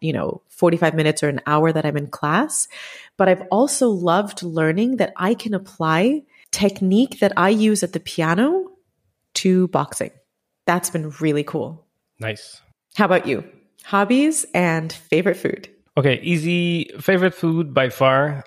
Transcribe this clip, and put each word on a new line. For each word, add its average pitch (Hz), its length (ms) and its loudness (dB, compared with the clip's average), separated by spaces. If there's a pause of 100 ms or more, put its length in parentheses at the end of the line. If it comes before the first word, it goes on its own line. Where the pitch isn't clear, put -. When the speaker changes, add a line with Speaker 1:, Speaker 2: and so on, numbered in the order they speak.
Speaker 1:
you 160 100 -2
know, - 380 -4
forty-five 165 460 2
minutes 156 260 0
or 147 80 0
an 139 160 -4
hour 151 260 2
that 156 140 0
I'm 151 100 -2
in 143 120 -4
class, 180 600 -2 (480)
but 190 140 4
I've 185 220 2
also 247 380 2
loved 185 520 0
learning 175 560 0
that 190 180 -2
I 190 200 -2
can 220 180 -8
apply 190 720 -2 (280)
technique 202 680 0
that 196 180 2
I 180 120 4
use 214 340 2
at 180 100 -4
the 165 60 -4
piano 240 720 0 (640)
to 185 320 2
boxing. - 420 -4 (560)
That's 175 240 0
been 156 300 -6
really 147 240 0
cool. 147 420 -8 (340)
Speaker 2:
Nice. 110 400 -10 (360)
Speaker 1:
How 208 100 0
about 180 220 2
you? 123 160 -2 (400)
Hobbies 247 720 0
and 165 360 0
favorite 180 460 0
food? - 320 -8 (280)
Speaker 2:
Okay, 131 240 2
easy. 175 800 -2
Favorite 185 340 2
food 160 400 -2
by 131 160 2
far. 135 580 2